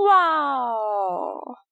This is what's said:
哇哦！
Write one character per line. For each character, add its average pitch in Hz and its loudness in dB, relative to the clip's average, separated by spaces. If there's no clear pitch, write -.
哇 311 2
哦！ 202 -4